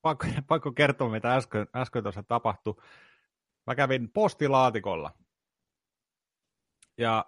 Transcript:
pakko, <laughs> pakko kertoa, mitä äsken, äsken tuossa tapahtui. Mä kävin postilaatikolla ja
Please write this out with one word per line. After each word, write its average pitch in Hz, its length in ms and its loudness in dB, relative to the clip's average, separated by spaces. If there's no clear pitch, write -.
pakko, 156 260 -2
<laughs> 139 100 -8
pakko 151 240 0
kertoa, 135 380 2
mitä 110 260 0
äsken, 110 400 -2
äsken 123 280 -6
tuossa 104 200 -8
tapahtui. 107 520 -4
Mä 127 80 -4
kävin 131 360 0
postilaatikolla 120 1000 2
ja 113 300 0